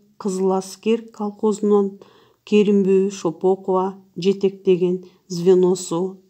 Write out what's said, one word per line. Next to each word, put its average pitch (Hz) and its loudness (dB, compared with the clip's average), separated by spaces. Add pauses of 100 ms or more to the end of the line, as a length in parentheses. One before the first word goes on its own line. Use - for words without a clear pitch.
(140)
Кызыл 190 -2
Аскер 220 -4 (100)
колхозунун 202 -2 (480)
Керимбүү 196 2
Шопокова 190 -2 (180)
жетектеген 185 0 (260)
звеносу 185 0